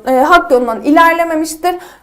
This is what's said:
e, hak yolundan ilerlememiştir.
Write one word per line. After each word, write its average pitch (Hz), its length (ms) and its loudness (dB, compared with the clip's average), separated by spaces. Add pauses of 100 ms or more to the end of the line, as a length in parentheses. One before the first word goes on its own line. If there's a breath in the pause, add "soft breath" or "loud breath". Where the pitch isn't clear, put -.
e, 262 40 -2
hak 302 400 2
yolundan 240 300 0
ilerlememiştir. 330 920 0 (280 loud breath)